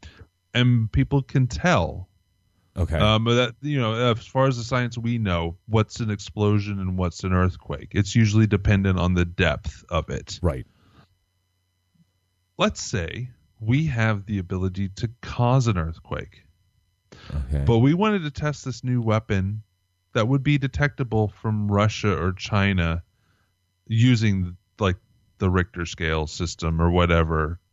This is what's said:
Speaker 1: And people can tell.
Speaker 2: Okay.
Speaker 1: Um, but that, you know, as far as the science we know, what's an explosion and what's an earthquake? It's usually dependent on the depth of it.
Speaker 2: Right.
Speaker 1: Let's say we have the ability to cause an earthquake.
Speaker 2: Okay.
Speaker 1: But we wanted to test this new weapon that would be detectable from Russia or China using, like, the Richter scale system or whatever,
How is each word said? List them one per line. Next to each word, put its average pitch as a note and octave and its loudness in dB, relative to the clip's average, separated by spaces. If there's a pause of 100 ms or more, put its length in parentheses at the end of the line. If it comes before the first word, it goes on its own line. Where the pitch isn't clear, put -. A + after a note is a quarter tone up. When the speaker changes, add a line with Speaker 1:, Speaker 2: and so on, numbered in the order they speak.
(540)
Speaker 1:
And B2 2
people C3+ 2
can C3 0
tell. G#2 -2 (720)
Speaker 2:
Okay. E2+ -2
Speaker 1:
Um, G#2+ 2
but A#2 2
that, A#2+ 0
you C#3+ -2
know, A#2 0
as A2+ -2
far C3 0
as B2+ 0
the A#2 -8
science A#2+ -4
we A#2 -2
know, F2 -2 (100)
what's A2 0
an A2 -2
explosion G#2 -2
and F#2 -4
what's F2+ -2
an F#2 0
earthquake? F2+ -2
It's - 0
usually A2 6
dependent G2 2
on F2+ 2
the F2+ 2
depth E2+ -2
of D#2+ -2
it. - -10
Speaker 2:
Right. D2 -2 (1900)
Speaker 1:
Let's G3+ 0
say F#2+ -6 (300)
we C3 2
have A2 0
the G#2 -2
ability F#2 -4
to A2 -4 (120)
cause B2 0
an G2 0
earthquake. - -8 (1080)
Speaker 2:
Okay. C#2+ -2
Speaker 1:
But A2+ 6
we C#3 6
wanted G3+ 0
to D3 -6
test D3+ -6
this B2+ -10
new B2 0
weapon G#2+ 0 (500)
that A2+ 0
would C3+ 0
be D3 2
detectable B2+ -2 (120)
from G#2 -2
Russia G2+ 2
or F#2 0
China F#2 0 (840)
using, A2 2 (220)
like, F#2 0 (400)
the G2 2
Richter F2+ 0
scale D#2+ -4
system E2 -4
or E2+ 4
whatever, E2+ 2 (140)